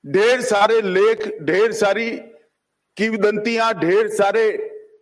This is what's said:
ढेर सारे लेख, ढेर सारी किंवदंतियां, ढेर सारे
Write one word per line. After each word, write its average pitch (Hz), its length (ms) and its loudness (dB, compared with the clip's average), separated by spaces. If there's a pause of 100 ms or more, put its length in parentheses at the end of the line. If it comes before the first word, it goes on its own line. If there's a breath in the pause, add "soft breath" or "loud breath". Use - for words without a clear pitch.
ढेर 214 360 2
सारे 214 400 2
लेख, 208 460 0 (160)
ढेर 190 300 2
सारी 214 380 -2 (840)
किंवदंतियां, 220 800 0
ढेर 185 340 0
सारे 208 380 0 (560)